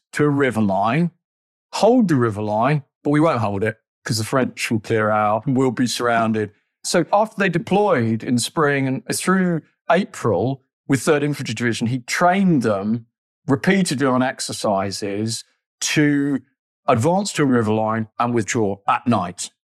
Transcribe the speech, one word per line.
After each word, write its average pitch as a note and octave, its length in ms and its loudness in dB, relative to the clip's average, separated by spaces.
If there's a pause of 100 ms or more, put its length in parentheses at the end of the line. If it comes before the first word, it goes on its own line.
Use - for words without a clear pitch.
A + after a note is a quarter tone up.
(120)
to D3 120 0
a D3 60 4
river C3 320 0
line, A2 480 0 (640)
hold A3+ 340 4
the D#3 80 2
river A2 260 0
line, A2+ 400 0 (220)
but D3 60 0
we D3 100 2
won't D#3 180 2
hold G#2 240 -2
it G#2+ 160 -4 (260)
'cause A#2 140 -4
the G#2+ 60 -2
French - 480 -2
will A2 80 -2
clear G#2+ 280 0
out G#2+ 380 0
and C3+ 100 0
we'll C3 140 2
be A#2+ 160 -2
surrounded. A2+ 640 0 (320)
So E3+ 300 0
after G#3+ 260 0
they G3 100 0
deployed D#3+ 760 0
in B2 140 0
spring C#3 500 0
and C3 160 -4 (100)
through F3+ 480 0 (260)
April C3 760 0 (240)
with C3+ 120 0
Third D3 220 2
Infantry C#3 320 -4
Division, A#2 320 -2
he B2+ 140 -2
trained F3+ 600 2
them G#2+ 440 -2 (400)
repeatedly F3+ 580 0
on B2+ 160 2
exercises G#2+ 1200 -4 (360)
to C#3+ 600 0 (480)
advance D#3+ 460 2
to D#3+ 80 0
a C#3+ 40 2
river A#2+ 260 2
line A2 360 -2 (100)
and A#2+ 160 -2
withdraw G#2+ 440 -2 (100)
at - 180 -2
night. F2+ 440 -2 (160)